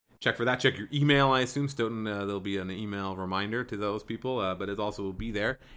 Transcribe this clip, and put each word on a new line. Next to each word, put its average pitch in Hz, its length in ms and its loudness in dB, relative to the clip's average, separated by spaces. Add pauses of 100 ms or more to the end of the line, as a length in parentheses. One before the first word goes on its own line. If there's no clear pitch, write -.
(220)
check 120 160 2
for 117 80 0
that. 123 160 2
Check 131 160 4
your 107 160 -6
email, 139 380 6
I 131 100 4
assume. 139 260 0
Stoughton, 113 400 -2
uh, 101 180 -2
there'll 101 140 -2
be 98 180 -2
an 92 140 -4
email 98 460 -4
reminder 98 480 -2
to 117 100 -8
those 104 280 -2
people, 123 360 -4
uh, 95 160 0
but 98 140 -6
it 101 100 -4
also 104 240 -4
will 95 80 -4
be 107 200 -6
there. 107 280 -2 (180)